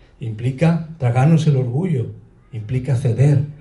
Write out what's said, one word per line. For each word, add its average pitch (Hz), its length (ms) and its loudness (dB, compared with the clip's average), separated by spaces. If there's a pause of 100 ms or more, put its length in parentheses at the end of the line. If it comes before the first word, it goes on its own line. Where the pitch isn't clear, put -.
(220)
implica 131 680 -2 (120)
tragarnos 135 480 2
el 135 100 4
orgullo, 123 540 -2 (420)
implica 127 420 -4
ceder, 131 480 2 (180)